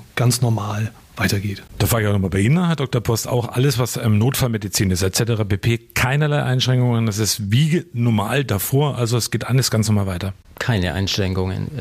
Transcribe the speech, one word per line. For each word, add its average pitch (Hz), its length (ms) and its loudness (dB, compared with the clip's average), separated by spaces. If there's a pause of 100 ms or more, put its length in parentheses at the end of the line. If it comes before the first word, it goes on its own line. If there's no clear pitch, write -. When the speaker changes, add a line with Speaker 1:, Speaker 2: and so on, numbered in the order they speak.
(160)
Speaker 1:
ganz 120 260 2
normal 107 500 -2 (240)
weitergeht. 98 460 -4 (160)
Speaker 2:
Da 107 80 2
frage 110 200 2
ich 104 40 2
auch 101 40 2
nochmal 95 180 0
bei 95 80 0
Ihnen, 147 260 4
Herr 165 100 2
Doktor 131 260 -2
Post, 113 260 -2
auch 123 220 -2
alles, 127 280 0
was, 120 200 -2
ähm, 107 200 2
Notfallmedizin 110 720 0
ist, 90 140 0
et 92 120 0
cetera 113 280 0
pp., 107 360 0 (140)
keinerlei 147 480 0
Einschränkungen, 123 640 2
das 104 140 -2
ist 107 320 -2
wie 151 420 2
normal 117 500 0
davor, 131 540 0
also 120 200 0
es 110 120 -2
geht - 160 -4
alles 127 240 0
ganz 110 180 0
normal 104 200 2
weiter. 95 260 -6 (260)
Speaker 3:
Keine 90 340 0
Einschränkungen. 95 760 -2 (140)